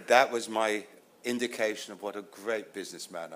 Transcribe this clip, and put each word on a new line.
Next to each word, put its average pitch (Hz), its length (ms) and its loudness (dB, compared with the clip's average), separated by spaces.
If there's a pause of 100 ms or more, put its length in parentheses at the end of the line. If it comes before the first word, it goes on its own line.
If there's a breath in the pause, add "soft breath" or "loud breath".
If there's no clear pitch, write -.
that 123 260 8
was 113 160 -4
my 107 340 2 (400)
indication 117 720 -2
of 92 80 -14
what 101 160 -6
a 104 60 -6
great 104 500 -6
businessman 87 640 -10